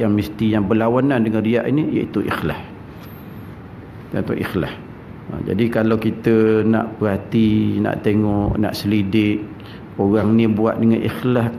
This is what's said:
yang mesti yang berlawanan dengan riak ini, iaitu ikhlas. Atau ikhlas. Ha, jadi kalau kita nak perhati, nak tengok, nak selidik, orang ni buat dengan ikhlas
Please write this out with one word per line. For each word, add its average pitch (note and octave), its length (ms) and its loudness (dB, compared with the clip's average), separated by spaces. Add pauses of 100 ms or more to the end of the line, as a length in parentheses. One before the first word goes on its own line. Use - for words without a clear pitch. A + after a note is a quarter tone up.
yang G#2 160 2
mesti G#2+ 400 0
yang G2+ 80 2
berlawanan A#2 560 2
dengan A2 240 0
riak A#2 240 2
ini, D3+ 320 0
iaitu A2 240 -2
ikhlas. - 320 -4 (1500)
Atau - 240 -2
ikhlas. - 400 -2 (560)
Ha, D2+ 100 -8 (140)
jadi A#2 160 2
kalau A2 320 2
kita A2 640 4
nak A2 320 0
perhati, G#2+ 800 2
nak G#2 240 0
tengok, G#2 560 2
nak G#2 160 0
selidik, G#2 680 0 (560)
orang G#2 400 4
ni A2+ 140 4
buat A2 320 0
dengan A2+ 180 4
ikhlas A#2 600 0